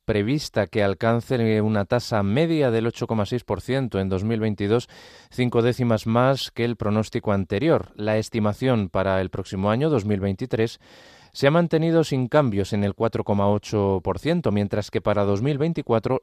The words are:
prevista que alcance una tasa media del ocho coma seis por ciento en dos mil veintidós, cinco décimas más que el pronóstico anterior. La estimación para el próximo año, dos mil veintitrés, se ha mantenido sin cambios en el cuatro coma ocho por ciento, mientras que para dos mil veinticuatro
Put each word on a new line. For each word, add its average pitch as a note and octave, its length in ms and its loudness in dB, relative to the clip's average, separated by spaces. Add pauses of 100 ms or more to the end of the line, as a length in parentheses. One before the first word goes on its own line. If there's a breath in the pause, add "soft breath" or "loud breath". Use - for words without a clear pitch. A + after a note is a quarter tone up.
prevista G#2+ 600 -2
que A2 140 -2
alcance A2+ 800 0
una G#2+ 240 2
tasa A#2 400 -2
media C#3+ 480 2
del A2+ 160 0
ocho A#2 180 -4
coma A2 200 0
seis A#2+ 180 -4
por F#2 160 -4
ciento B2 400 -4
en F#2+ 80 0
dos F#2+ 160 -2
mil A2+ 160 -2
veintidós, G#2+ 480 0 (420 loud breath)
cinco A#2+ 320 0
décimas A#2+ 460 2
más B2+ 440 2
que A#2 120 -4
el A#2+ 140 -2
pronóstico G#2 560 0
anterior. G2+ 600 0
La G#2+ 220 -2
estimación A2 720 0
para F#2+ 320 0
el F#2 100 -2
próximo G2+ 420 -2
año, C#3 180 0
dos A2+ 160 0
mil G#2 160 -2
veintitrés, A2+ 580 -2 (540 soft breath)
se - 140 0
ha C#3+ 40 6
mantenido E3 540 2
sin B2+ 240 -2
cambios G#2+ 420 2
en G2+ 140 0
el G2+ 80 -2
cuatro A2 320 -2
coma G2+ 240 2
ocho G2+ 560 0
por F#2+ 140 -2
ciento, D3 340 0
mientras G#2 360 -2
que A2 120 -4
para G2+ 240 2
dos G2+ 160 0
mil C#3+ 160 -2
veinticuatro C3 640 0